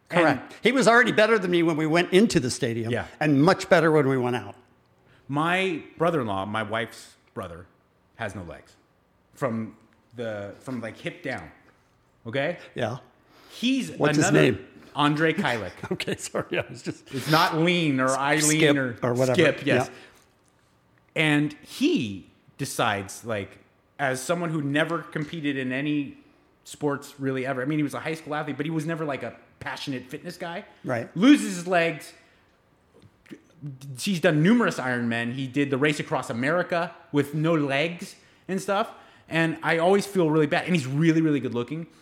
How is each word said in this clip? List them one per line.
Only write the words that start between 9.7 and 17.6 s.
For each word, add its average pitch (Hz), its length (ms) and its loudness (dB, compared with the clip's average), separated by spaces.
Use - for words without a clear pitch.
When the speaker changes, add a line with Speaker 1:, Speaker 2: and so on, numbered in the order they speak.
Speaker 1:
the, 107 440 -10
from, 127 200 -10
like, 110 180 -12
hip - 240 -12
down. 101 280 -10
Okay? 139 320 -4
Speaker 2:
Yeah. 127 240 -4
Speaker 1:
He's 247 440 -2
Speaker 2:
What's 147 260 2
his 160 100 4
Speaker 1:
another 151 240 6
Speaker 2:
name? - 140 -8
Speaker 1:
Andre 151 360 2
Kylick. 123 480 -2
Speaker 2:
<laughs> - 120 -8
Okay, 185 240 -6
sorry. - 420 -6
I - 100 -4
was 123 140 -16
just - 220 -12
Speaker 1:
It's 135 160 -4
not 170 260 4
Lean 165 440 2